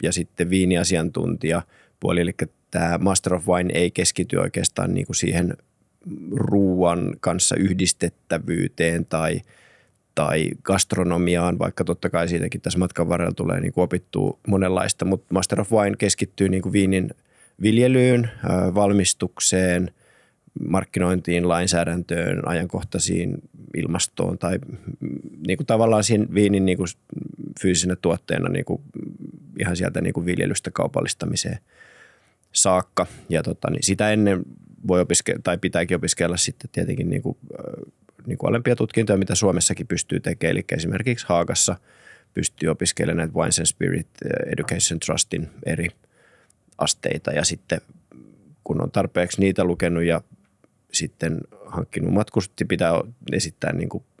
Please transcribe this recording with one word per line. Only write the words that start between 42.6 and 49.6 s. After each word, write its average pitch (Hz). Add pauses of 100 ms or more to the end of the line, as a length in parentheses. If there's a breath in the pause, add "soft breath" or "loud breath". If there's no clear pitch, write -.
opiskelemaan 85
näitä 82
Wines 82
and 82
Spirit, - (180)
ö, - (220)
Education 85
Trustin 82 (160)
eri 85 (880 soft breath)
asteita. -
Ja 76
sitten - (800)
kun -
on -
tarpeeksi 90
niitä 98